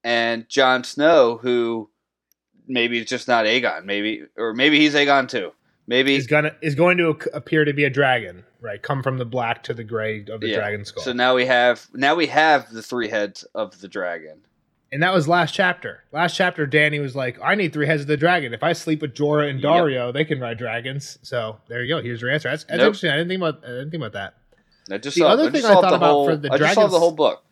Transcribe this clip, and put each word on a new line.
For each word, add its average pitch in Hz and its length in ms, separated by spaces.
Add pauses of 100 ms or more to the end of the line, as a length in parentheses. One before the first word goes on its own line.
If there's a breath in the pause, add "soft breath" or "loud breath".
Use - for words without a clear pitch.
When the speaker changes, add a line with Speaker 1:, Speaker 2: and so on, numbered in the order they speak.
Speaker 1:
and 117 460
Jon 127 360
Snow, 143 560
who 117 500 (760)
maybe 120 320
is 110 80
just 127 220
not 113 180
Aegon, 107 380
maybe, 104 380 (140)
or 113 160
maybe 143 280
he's 147 140
Aegon 143 340
too. 98 240 (340)
Maybe 135 300
Speaker 2:
Is 135 100
gonna, 151 340
is 156 140
going 175 240
to 160 200
ac-, - 140
appear 151 320
to 147 80
be 143 120
a 139 40
dragon, 123 560 (160)
right? 104 220
Come 139 200
from 131 140
the 127 80
black 117 380
to - 120
the 117 100
gray 110 440
of 110 140
the 110 60
Speaker 1:
Yeah. 104 80
Speaker 2:
dragon 101 280
skull. - 180
Speaker 1:
So 127 120
now 127 200
we 127 120
have, 123 480
now 139 200
we 170 120
have 147 440
the 113 120
three 120 260
heads 104 360 (100)
of 104 260
the 98 80
dragon. 85 540 (500)
Speaker 2:
And 143 100
that 185 120
was 151 140
last 170 260
chapter. - 580
Last 165 240
chapter, 175 300
Dany 147 340
was 135 160
like, 127 260
"I 165 120
need 190 180
three 151 140
heads 151 160
of 139 40
the 147 120
dragon. 156 340
If 117 100
I 165 120
sleep 160 260
with 147 140
Jorah 147 340
and 135 120
Speaker 1:
Yep. 143 120
Speaker 2:
Daario, 131 400
they 156 140
can 143 140
ride 117 180
dragons." 120 640
So 110 340 (120)
there 120 140
you 120 140
go. 127 60
Here's 120 180
your 123 100
answer. 151 200
That's, 156 140
that's 160 140
Speaker 1:
Nope. - 100
Speaker 2:
interesting. 196 220
I 139 60
didn't 170 120
think 185 140
about, 156 220
I 131 40
didn't 131 220
think 160 120
about 107 100
that. 98 220 (600)
Speaker 1:
I 104 40
just 135 160
Speaker 2:
The 170 80
Speaker 1:
solved, 151 100
Speaker 2:
other 269 120
Speaker 1:
I - 20
just 302 100
Speaker 2:
thing 254 80
I 208 80
Speaker 1:
solved 185 120
Speaker 2:
thought 185 60
Speaker 1:
the 143 60
Speaker 2:
about 165 140
Speaker 1:
whole, 143 180
Speaker 2:
for 160 80
the 143 160
Speaker 1:
I 139 60
just 156 160
solved 214 180
the 170 60
Speaker 2:
dragons - 20
Speaker 1:
whole 170 120
book. 147 400